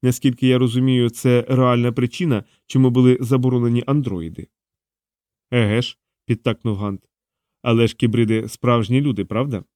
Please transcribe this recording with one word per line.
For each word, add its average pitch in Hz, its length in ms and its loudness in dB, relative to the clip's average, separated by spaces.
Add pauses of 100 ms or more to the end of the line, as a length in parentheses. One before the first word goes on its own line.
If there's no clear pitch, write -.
Наскільки 127 440 0
я 127 120 4
розумію, 123 520 0
це 123 380 0
реальна 123 440 2
причина, 123 520 -2 (220)
чому 131 240 2
були 127 300 4
заборонені 123 680 0
андроїди». 95 600 -4 (1000)
«Еге 117 320 0
ж», - 160 -10 (260)
підтакнув 113 520 -4
Гант. 101 320 -8 (540)
«Але 117 240 2
ж 107 100 -4
кібриди 110 520 0
справжні 120 520 0
люди, 117 240 -2
правда?» 117 400 -6 (120)